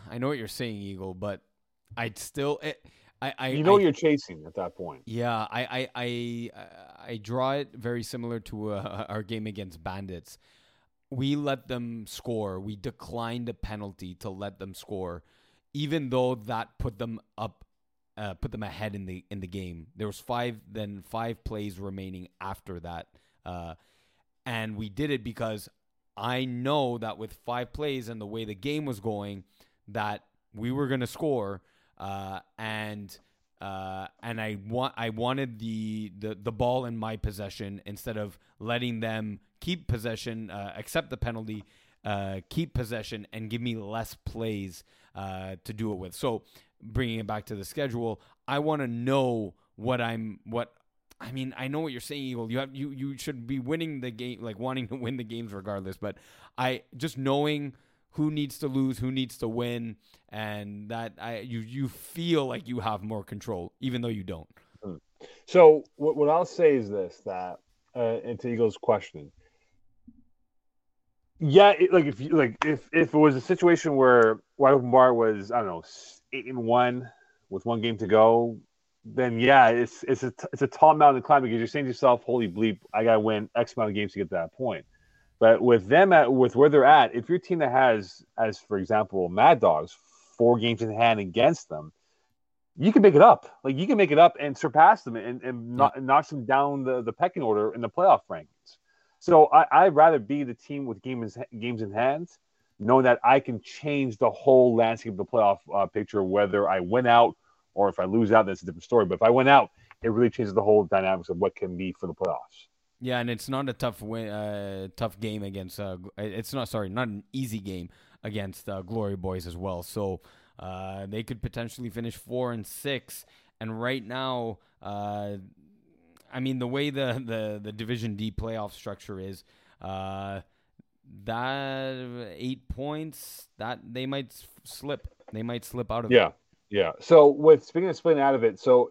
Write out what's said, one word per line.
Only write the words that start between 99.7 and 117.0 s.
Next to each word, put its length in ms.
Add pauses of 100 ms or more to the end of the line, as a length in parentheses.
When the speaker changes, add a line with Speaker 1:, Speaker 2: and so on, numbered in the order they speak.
Speaker 2:
I'd 100
rather 240
be 260
the 80
team 320
with 160
game 220
in, 360
games 220
in 100
hand, 380 (500)
knowing 240
that 180
I 200
can 200
change 560
the 140
whole 440
landscape 380
of 40
the 80
playoff, 320 (160)
uh, 140
picture, 360
whether 460
I 100
win 260
out 300 (380)
or 160
if 100
I 60
lose 260
out, 140
that's 160
a 40
different 180
story. 220
But 100
if 80
I 60
win 180
out, 240 (320)
it 60
really 200
changes 240
the 80
whole 240
dynamics 440
of 80
what 180
can 200
be 180
for 140
the 60
playoffs. 540 (320)
Speaker 1:
Yeah, 200
and 100
it's 200
not 180
a 60
tough 280
win, 280
uh, 640
tough 240
game 240
against, 360
uh, 180
Gl-, 200
it's 360
not, 160
sorry, 200
not 180